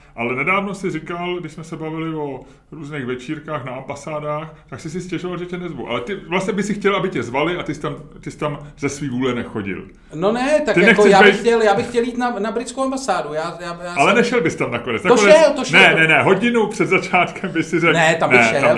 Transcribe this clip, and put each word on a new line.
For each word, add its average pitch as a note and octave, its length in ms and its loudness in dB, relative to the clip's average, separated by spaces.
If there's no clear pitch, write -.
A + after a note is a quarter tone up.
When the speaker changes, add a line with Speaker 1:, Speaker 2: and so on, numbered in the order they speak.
Speaker 1:
ale A#2+ 200 -4
nedávno F#3+ 380 -2
si F#3+ 180 -6
říkal, F3 480 -6
když D#3 120 -12
jsme D#3+ 120 -16
se D#3+ 120 -12
bavili D#3+ 400 -8
o C#3+ 240 -6
různých D3 340 -10
večírkách C#3 600 -8
na C3 100 -10
ambasádách, D3+ 800 -8
tak C3 100 -14
jsi D#3+ 100 -12
si F3+ 120 -8
stěžoval, F3 360 -8
že F3 80 -8
tě F3+ 120 -10
nezvu. E3 320 -8
Ale G3 120 -2
ty G3+ 140 -6
vlastně F#3+ 380 -4
by G3 100 -2
si - 100 -2
chtěl, G3+ 220 0
aby F#3 140 -2
tě C3+ 140 -4
zvali, D3 340 -2
a D#3+ 60 -8
ty D3+ 120 -6
jsi - 60 -14
tam, C#3+ 140 -6
ty D3 120 -12
jsi - 60 -18
tam D3 220 -4
ze C#3+ 100 -2
svý C#3+ 200 -6
vůle B2 260 -2
nechodil. G2 520 -6
Speaker 2:
No F3 180 0
ne, C#4 340 0
tak G#3 100 2
Speaker 1:
Ty E3+ 60 6
Speaker 2:
jako G#3+ 100 8
Speaker 1:
nechceš G3 80 8
Speaker 2:
já G3 120 8
bych G3+ 100 10
Speaker 1:
být - 60 -2
Speaker 2:
chtěl, A#3 220 2
já G#3 120 4
bych - 140 0
chtěl A#3 160 0
jít A#3+ 140 -4
na, A#3+ 220 -4
na G#3+ 120 -4
britskou B3+ 320 -6
ambasádu. F#3+ 500 -4
Já, E3 280 -6
já, E3+ 220 -10
já F3 100 -10
Speaker 1:
Ale D3+ 180 2
Speaker 2:
jsem A#3 60 2
Speaker 1:
nešel A#3+ 240 2
bys D3+ 140 -2
tam B2 160 -4
nakonec. A#2 300 -4
Speaker 2:
To F#3 60 -2
Speaker 1:
Nakonec G#3+ 300 8
Speaker 2:
šel, D#4+ 160 6
to C4+ 120 -4
šel, E3 140 4
Speaker 1:
Ne, F3+ 140 8
Speaker 2:
to C#3+ 60 2
Speaker 1:
ne, D#3+ 80 4
ne, D3 160 4
hodinu G3+ 440 2
před - 200 -2
začátkem F#3 640 0
by D#3+ 120 -2
si E3 160 -2
řekl: D#3+ 140 2
Speaker 2:
Ne, E3 220 4
tam E3 140 0
bych B2 100 6
Speaker 1:
"Ne, A#2 100 6
Speaker 2:
šel, - 120 0
Speaker 1:
tam - 80 4
Speaker 2:
tam - 80 4